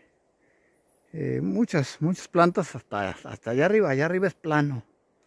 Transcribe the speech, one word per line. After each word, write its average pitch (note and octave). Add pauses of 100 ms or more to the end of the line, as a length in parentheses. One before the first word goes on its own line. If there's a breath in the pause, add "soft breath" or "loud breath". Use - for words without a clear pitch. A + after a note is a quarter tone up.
(1120 loud breath)
eh, C3
muchas, F#3+
muchas F3
plantas F3
hasta, G2+
hasta -
allá C3+
arriba. G3+
Allá C3+
arriba F#3
es E3+
plano. D3 (420)